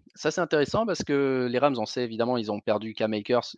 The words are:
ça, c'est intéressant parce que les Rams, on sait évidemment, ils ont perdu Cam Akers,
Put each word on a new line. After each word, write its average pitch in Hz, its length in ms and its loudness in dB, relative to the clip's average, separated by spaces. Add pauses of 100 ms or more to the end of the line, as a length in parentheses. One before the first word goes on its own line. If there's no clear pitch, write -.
(160)
ça, - 140 0
c'est 180 120 -2
intéressant 165 440 0
parce 196 200 -4
que 135 440 0
les 120 80 0
Rams, 135 200 4
on 110 80 0
sait 123 180 -4
évidemment, 117 320 0
ils 107 160 -2
ont 104 80 -2
perdu 107 340 -2
Cam 110 200 0
Akers, 113 440 0